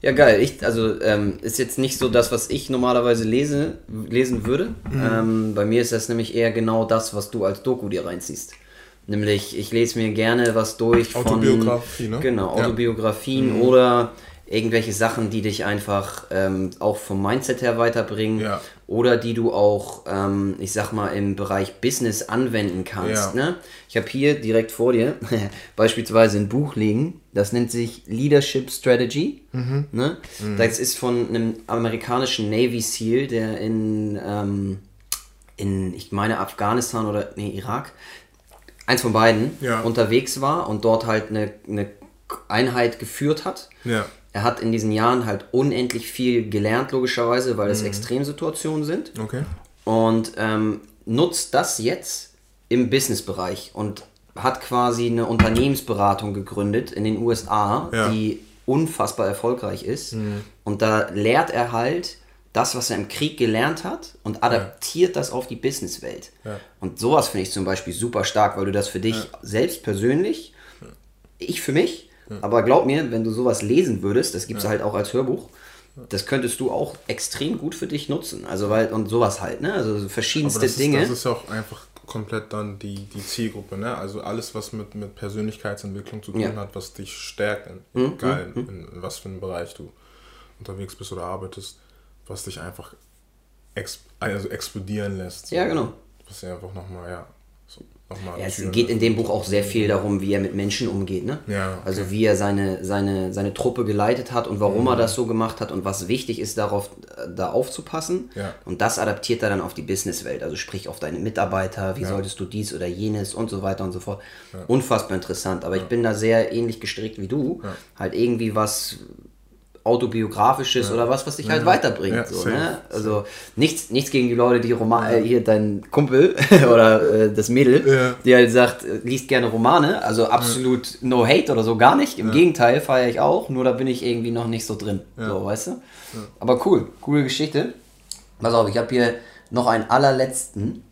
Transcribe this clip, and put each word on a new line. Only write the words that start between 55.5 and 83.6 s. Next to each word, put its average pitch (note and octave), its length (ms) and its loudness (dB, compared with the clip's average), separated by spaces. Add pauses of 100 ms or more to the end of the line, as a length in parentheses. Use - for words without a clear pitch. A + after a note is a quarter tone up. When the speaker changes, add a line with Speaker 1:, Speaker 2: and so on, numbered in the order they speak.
Speaker 1:
gegründet G2+ 560 -2
in G#2 120 -4
den A2 140 0
U A#2 140 0
S - 160 -4
A, G#2+ 440 0
Speaker 2:
Ja. G#2+ 180 0
Speaker 1:
die A2 300 -2 (280)
unfassbar C#3 600 0
erfolgreich G#2 560 -4
ist. B2+ 300 -6
Speaker 2:
Mhm. G#2 280 -4 (220)
Speaker 1:
Und G#2 200 -4
da G#2+ 260 2
lehrt A2 400 2
er A#2+ 220 -2
halt C3 460 -4 (360)
das, - 220 0
was B2 160 -4
er G2 60 -2
im G2+ 100 -6
Krieg D3+ 300 -4
gelernt B2+ 480 0
hat - 380 -10
und G#2+ 140 -6
Speaker 2:
Ja. - 60 -2
Speaker 1:
adaptiert A#2+ 720 0
das C#3 160 -4
auf B2+ 160 -6
die A#2 80 -10
Businesswelt. - 760 -8 (120)
Speaker 2:
Ja. G#2 160 -10 (200)
Speaker 1:
Und F#2 200 -8
sowas C#3+ 300 2
finde F#2+ 140 -2
ich - 80 -6
zum F#2+ 140 -4
Beispiel F#2 280 -4
super G#2+ 300 -2
stark, G#2 340 2
weil G2 80 -2
du G2 60 -2
das G2+ 160 0
für - 120 -6
dich A2 160 0
Speaker 2:
Ja. - 260 -8
Speaker 1:
selbst A#2 420 -2
persönlich, B2 720 0 (280)
Speaker 2:
Ja. - 60 -20 (520)
Speaker 1:
ich - 220 -6
für C3+ 100 -4
mich, - 380 0 (200)
Speaker 2:
Ja. G#2+ 120 -12
Speaker 1:
aber G#2+ 220 2
glaub C#3+ 220 6
mir, C#3 260 0
wenn A2+ 120 0
du A2+ 80 -2
sowas A#2 300 0
lesen A#2 400 2
würdest, G#2 340 0
das - 120 -6
gibt's G#2+ 160 -6
Speaker 2:
Ja. G#2 80 -2
Speaker 1:
halt G#2 100 0
auch G2+ 140 -2
als G2+ 180 -2
Hörbuch, B2+ 360 -2 (460)
Speaker 2:
Ja. B2+ 140 -20
Speaker 1:
das - 160 -4
könntest B2 340 -2
du B2+ 120 0
auch - 240 -4 (120)
extrem - 520 -4
gut D3 160 -6
für - 120 -8
dich D3 220 -6
nutzen. - 360 -6
Also, G2+ 240 -4
weil, A2 220 2
und G#2+ 160 -4
sowas A2 320 2
halt, F2+ 220 -6
ne? F3+ 120 -2
Also G#2 360 -2
verschiedenste C#3+ 500 -2
Speaker 2:
Aber C3+ 60 2
das A#2+ 80 2
ist, C3+ 60 -6
Speaker 1:
Dinge. C#3+ 220 4
Speaker 2:
das F3+ 100 2
ist A#2+ 140 -4
ja B2 60 0
auch - 180 -6
einfach G#2+ 320 -8 (260)
komplett G#2+ 460 -8
dann G#2 260 -8
die, G2+ 340 -10
die G2+ 100 -12
Zielgruppe, G#2+ 540 -6